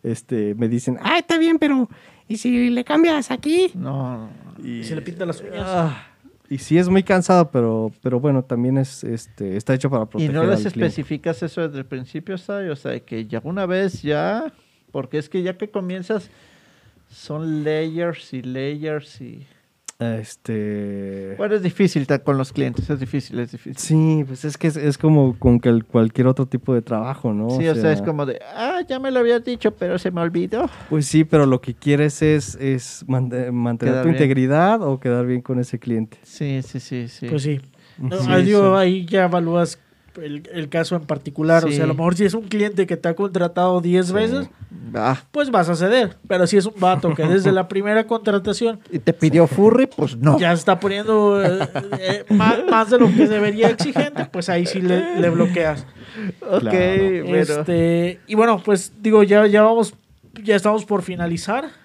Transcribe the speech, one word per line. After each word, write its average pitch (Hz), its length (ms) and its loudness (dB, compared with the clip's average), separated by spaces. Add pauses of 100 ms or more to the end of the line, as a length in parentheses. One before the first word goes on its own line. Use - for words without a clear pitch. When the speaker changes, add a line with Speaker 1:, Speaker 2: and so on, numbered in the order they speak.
Speaker 1:
este, 110 540 -4
me 117 140 0
dicen, 123 340 -2
"Ah, 330 160 2
está 330 180 -2
bien, 330 220 2
pero 269 280 2 (400)
¿y 220 100 -8
si 247 340 0
le 247 120 -2
cambias 302 460 2
aquí?" 339 460 0
Speaker 2:
No. 131 540 -8 (340)
Speaker 1:
Y 120 160 -10
Speaker 3:
¿Y 113 40 -12
si 156 120 -8
le 156 80 -8
pintas 175 240 -8
las 165 140 -8
uñas? 202 260 -12
Speaker 1:
ah, 165 360 -2 (460)
y 139 80 -6
sí 156 220 2
es 180 100 2
muy 190 140 4
cansado, 180 480 2
pero, 113 400 0 (100)
pero 123 180 0
bueno, 135 240 2
también 131 360 -2
es, 135 240 -6
este, 107 520 -8
está 117 200 0
hecho 131 160 -2
para 113 140 0
Speaker 2:
¿Y - 20 -20
Speaker 1:
proteger 151 260 -4
Speaker 2:
no 160 120 -2
les 110 200 0
Speaker 1:
al 104 60 -4
cliente. 135 160 -2
Speaker 2:
especificas 156 560 -6
eso 170 240 -6
desde 147 100 -10
el 135 80 -10
principio, 151 540 -12
Sai? 202 300 -8
O 143 60 -6
sea, 123 260 -10
que 113 260 -10
ya 113 160 -8
una 180 240 -6
vez 185 340 -2
ya, 175 500 -4 (400)
porque 139 280 -6
es 147 100 -10
que 185 140 -4
ya 180 160 -6
que 208 100 -8
comienzas... 185 600 -8 (800)
Son 156 540 -8
layers 160 680 -4
y 131 80 -8
layers 143 800 -8
y 123 240 -18 (840)
Speaker 1:
Este 101 1040 -8
Speaker 2:
Bueno, 208 180 -2
es 196 80 -2
difícil 175 440 0
ta-, 143 120 0
con 139 180 0
los 135 160 -4
clientes, 131 360 -4
es 143 100 -2
difícil, 127 400 -6
es 120 120 -8
difícil. - 260 -16
Speaker 1:
Sí, 156 500 2
pues 131 180 -12
es 147 120 -8
que 165 100 -2
es, 151 100 -2
es 147 200 0
como 143 420 4
con 120 200 4
que 123 100 2
el, 117 160 2
cualquier 120 420 2
otro 127 180 2
tipo 131 280 -4
de 120 80 2
trabajo, 117 520 -6
¿no? 110 180 -2
Speaker 2:
Sí, 131 160 0
Speaker 1:
O 160 40 2
Speaker 2:
o 151 40 2
sea, 151 160 2
es 147 80 0
Speaker 1:
sea 196 60 -6
Speaker 2:
como 151 200 -4
de, 127 140 -6 (160)
"Ah, 285 320 -4
ya 262 120 -6
me 269 120 -4
lo 254 80 0
había 240 200 4
dicho, 233 320 -2
pero 180 260 -4
se 180 140 -4
me 170 100 -4
olvidó". 180 480 -2 (200)
Speaker 1:
Pues 147 160 0
sí, 156 180 4
pero 156 220 4
lo 127 160 2
que 120 120 -10
quieres 143 480 0
es, 151 340 0
es 135 520 -6
mande-, 127 440 -2
mantener 120 440 0
Speaker 2:
Quedar 131 80 -2
Speaker 1:
tu 165 60 4
Speaker 2:
bien. 147 120 2
Speaker 1:
integridad 147 600 2
o 135 180 -2
quedar 123 260 0
bien 123 160 -2
con 127 180 -4
ese 120 200 -6
cliente. 113 440 -4
Speaker 2:
Sí, 139 400 -6
sí, 131 160 -10
sí, 123 280 -8
sí. - 200 -14
Speaker 3:
Pues 147 160 -2
sí. 147 160 -4 (380)
No, 127 200 -6
Speaker 1:
Ujú. 127 140 -2
Speaker 3:
ahí, - 100 6
Speaker 2:
Sí, 180 60 2
Speaker 3:
digo, 196 280 6
Speaker 2:
sí. 196 60 4
Speaker 3:
ahí 185 240 0
ya 185 200 2
evalúas 170 540 0 (420)
el, 147 300 -12
el 160 160 -8
caso 165 280 -2
en 160 80 -6
particular. 156 640 0
O 147 60 0
sea, 143 120 0
a - 40 0
lo 156 60 0
Speaker 2:
Sí. 131 40 -2
Speaker 3:
mejor 170 180 0
si 202 100 2
es 185 80 2
un 226 140 -4
cliente 196 400 -2
que 170 100 -4
te - 100 -4
ha 170 80 0
contratado 180 640 0
diez 180 260 2
Speaker 1:
Sí. 180 60 -4
Speaker 3:
veces, 240 360 -2 (460)
Speaker 2:
Ah. 123 260 0 (100)
Speaker 3:
pues 294 200 -2
vas 175 180 2
a 175 60 0
ceder. 196 420 2 (100)
Pero 180 200 2
si 202 100 2
es 185 80 4
un 220 140 -6
vato 180 340 2
que 156 140 -2
desde 190 240 4
la 185 160 2
primera 208 400 0
contratación 214 720 -2 (120)
Speaker 2:
¿Y 175 60 -6
te - 160 0
pidió 160 320 4
furry? 220 400 6
Pues 135 320 -4
no. 143 220 4
Speaker 3:
ya 175 140 2
está 175 260 2
poniendo, 202 640 2
eh, 185 240 0 (320)
eh, 196 300 -2
ma-, 220 380 4
más 220 220 2
de 247 100 6
lo 233 140 4
que 220 140 6
debería 214 420 2
exigente, 233 600 -2
pues 180 180 -6
ahí 175 160 0
sí 185 160 -6
le, 180 380 0
le 170 100 2
bloqueas. 165 560 0 (640)
Speaker 2:
Ok, 190 120 2
Speaker 1:
Claro. 185 640 2
Speaker 2:
bueno. 180 100 -2
Speaker 3:
Este, 170 880 0
y 214 80 -8
bueno, 220 320 4
pues 196 340 0
digo, 214 220 6
ya, 202 240 6
ya 208 160 6
vamos, 226 320 4 (500)
ya 208 120 2
estamos 208 300 0
por 202 180 -2
finalizar. 180 640 -4 (180)